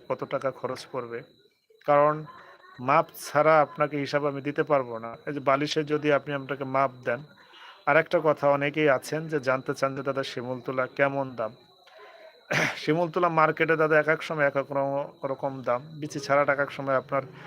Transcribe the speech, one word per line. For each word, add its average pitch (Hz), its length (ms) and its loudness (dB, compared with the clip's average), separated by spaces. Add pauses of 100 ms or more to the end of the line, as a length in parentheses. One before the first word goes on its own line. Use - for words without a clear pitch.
কত 131 160 -4
টাকা 131 260 -4
খরচ 127 420 -8
পড়বে, 120 300 -8 (640)
কারণ 151 380 4 (560)
মাপ 147 260 4 (140)
ছাড়া 151 400 4
আপনাকে 147 360 0
হিসাব 143 300 0
আমি 139 140 -4
দিতে 143 220 -2
পারবো 135 360 0
না। 117 180 -12 (100)
এই 151 60 -6
যে 143 80 -8
বালিশে 143 440 2
যদি 147 280 0
আপনি 143 220 0
আপনাকে 139 300 -6
মাপ 131 260 2 (140)
দেন, 127 180 -2 (640)
আর 143 100 6
একটা 165 280 2
কথা, 147 240 2
অনেকেই 147 400 2
আছেন 147 400 0
যে 156 120 -2
জানতে 131 340 -2
চান 135 220 -2
যে, 139 60 -8
"দাদা 135 200 -4
শিমুল 127 380 -8
তুলা 127 260 -4
কেমন 139 500 -2
দাম?" 117 200 -6 (920)
<clears throat> 151 260 0
শিমুল 165 340 -2
তুলা 175 180 2
মার্কেটে 160 480 2
দাদা 156 220 4
এক 147 100 2
এক 160 140 0
সময় 151 240 0
এক 139 100 0
এক 139 160 -4
রকম, 139 560 -4
রকম 135 340 -6
দাম। 123 200 -2 (180)
বিচি 151 200 -8
ছাড়াটা 139 320 2
এক 135 60 -2
এক 139 120 0
সময় 135 260 -2
আপনার 135 260 -2 (240)